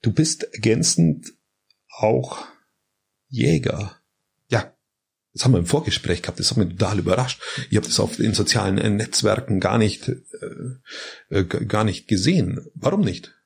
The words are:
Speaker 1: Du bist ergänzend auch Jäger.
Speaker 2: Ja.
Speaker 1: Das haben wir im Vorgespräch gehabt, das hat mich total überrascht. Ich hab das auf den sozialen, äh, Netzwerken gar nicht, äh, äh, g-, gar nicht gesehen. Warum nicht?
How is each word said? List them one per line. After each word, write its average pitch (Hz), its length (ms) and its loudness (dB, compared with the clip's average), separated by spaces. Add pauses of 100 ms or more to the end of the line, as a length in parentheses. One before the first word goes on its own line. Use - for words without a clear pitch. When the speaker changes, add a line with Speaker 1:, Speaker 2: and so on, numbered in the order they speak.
Speaker 1:
Du 113 100 2
bist - 320 0 (100)
ergänzend - 760 2 (560)
auch - 580 0 (840)
Jäger. 120 680 0 (520)
Speaker 2:
Ja. - 260 -2 (580)
Speaker 1:
Das - 120 -8
haben 127 80 6
wir 95 60 6
im 85 80 0
Vorgespräch - 560 -2
gehabt, - 180 -8
das - 100 0
hat 117 80 0
mich 90 120 2
total 92 280 0
überrascht. 120 420 0 (300)
Ich 107 60 2
hab 107 80 2
das - 160 0
auf - 160 -2
den 110 180 0
sozialen, 98 420 0
äh, 107 140 2
Netzwerken 101 720 0
gar 95 180 2
nicht, 107 300 2
äh, - 80 -4 (1120)
äh, 95 140 2
g-, 87 200 -4
gar 107 200 0
nicht - 240 -2
gesehen. 113 680 2
Warum 190 280 0
nicht? - 320 -4 (120)